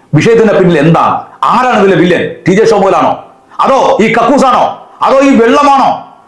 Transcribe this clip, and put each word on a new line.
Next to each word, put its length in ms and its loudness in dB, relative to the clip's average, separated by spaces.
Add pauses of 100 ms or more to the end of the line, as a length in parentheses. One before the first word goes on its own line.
(140)
വിഷയത്തിന്റെ 400 2
പിന്നിൽ 260 2
എന്താണ്? 420 0 (220)
ആരാണ് 360 -2
ഇതിലെ 160 2
വില്ലൻ? 340 -2 (180)
ടി 40 0
ജെ 140 2
ഷോമോലാണോ? 600 -2 (340)
അതോ 420 0
ഈ 120 0
കക്കൂസാണോ? 760 0 (140)
അതോ 180 0
ഈ 100 2
വെള്ളമാണോ? 800 0 (200)